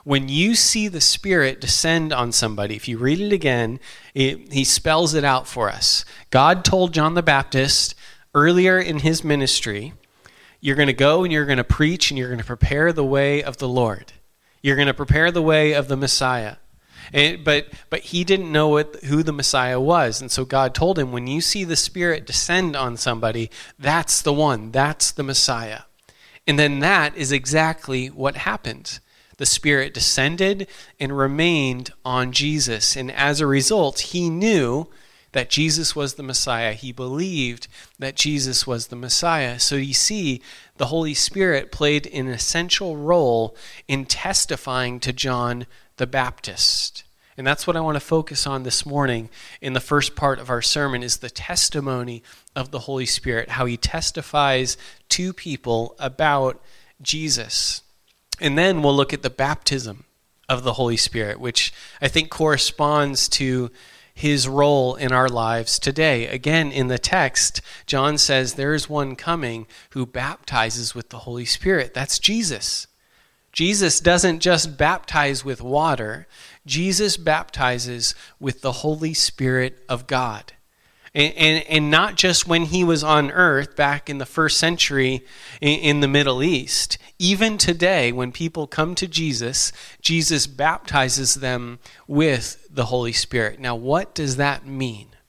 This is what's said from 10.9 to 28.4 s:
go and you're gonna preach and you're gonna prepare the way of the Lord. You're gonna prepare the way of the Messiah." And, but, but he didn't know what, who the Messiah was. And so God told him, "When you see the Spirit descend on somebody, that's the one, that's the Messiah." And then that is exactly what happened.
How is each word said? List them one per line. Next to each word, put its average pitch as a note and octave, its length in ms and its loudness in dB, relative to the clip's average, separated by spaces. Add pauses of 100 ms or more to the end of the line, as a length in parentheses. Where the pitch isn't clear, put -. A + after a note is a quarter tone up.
go C#3+ 320 6
and F3 80 0
you're D3+ 140 2
gonna C3 180 2
preach - 480 2
and C#3 60 -4
you're B2+ 120 -4
gonna A#2+ 140 -4
prepare C#3+ 480 2
the D#3 140 0
way C#3 360 2
of C#3+ 160 -8
the C3 120 -4
Lord. A#2 420 0 (500)
You're C#3 140 2
gonna C#3 180 4
prepare D3+ 380 4
the E3+ 100 2
way D#3 300 4
of C#3+ 160 0
the C#3 100 -2
Messiah." B2+ 600 -2 (560)
And, D3 320 2
but, D3+ 240 2 (200)
but D#3+ 120 -4
he F3 240 -4
didn't F#3+ 260 2
know D3+ 160 4
what, D3+ 380 2
who D3 180 2
the D#3 80 -2
Messiah B2+ 480 0
was. C#3 400 2
And C3 100 -12
so - 140 -2
God C3 320 0
told F3 240 2
him, B2+ 140 -2
"When B2 120 -6
you C#3 140 -2
see G3 240 -2
the E3 140 -2
Spirit E3+ 480 -2
descend F3 500 0
on B2+ 220 -4
somebody, A2+ 520 -2 (300)
that's D3+ 420 0
the D3 120 0
one, B2+ 380 0
that's C#3 400 0
the D3 120 -6
Messiah." A#2 580 -2 (640)
And D3 140 2
then C#3+ 200 2
that D#3 360 2
is C#3 160 -4
exactly C#3 760 0
what C3+ 280 -4
happened. - 640 -8 (380)